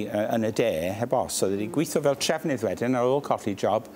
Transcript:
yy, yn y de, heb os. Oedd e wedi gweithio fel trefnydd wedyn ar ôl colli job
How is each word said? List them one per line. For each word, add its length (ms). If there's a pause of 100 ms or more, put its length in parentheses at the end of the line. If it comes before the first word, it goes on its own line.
yy, 300
yn 100
y 80
de, 160 (240)
heb 200
os. 300
Oedd 100
e 40
wedi 140
gweithio 320
fel 120
trefnydd 480
wedyn 320
ar 80
ôl 180
colli 340
job 400